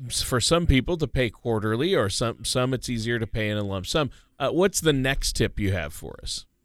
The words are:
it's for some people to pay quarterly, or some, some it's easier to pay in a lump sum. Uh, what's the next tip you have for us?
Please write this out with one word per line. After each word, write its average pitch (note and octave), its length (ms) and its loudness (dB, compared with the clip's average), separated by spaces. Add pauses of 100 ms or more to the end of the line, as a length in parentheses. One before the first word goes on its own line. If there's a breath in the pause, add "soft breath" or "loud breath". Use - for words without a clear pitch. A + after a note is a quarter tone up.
it's A#2+ 160 -4
for - 180 0
some E3 260 2
people D3+ 320 4
to D#3 100 -2
pay B2+ 220 0
quarterly, A2+ 680 0
or A2 140 2
some, A#2 360 -4
some B2+ 280 0
it's B2 160 -6
easier A#2 300 -2
to A2 80 -2
pay A2 220 -2
in G#2 80 -2
a G#2 60 -2
lump G2 240 -4
sum. D3+ 220 0 (300 soft breath)
Uh, C3 100 0
what's F3+ 320 2
the D#3+ 120 4
next C3 400 0
tip - 260 0
you G2+ 140 2
have E2 200 -4
for - 300 -12
us? - 220 -8 (200)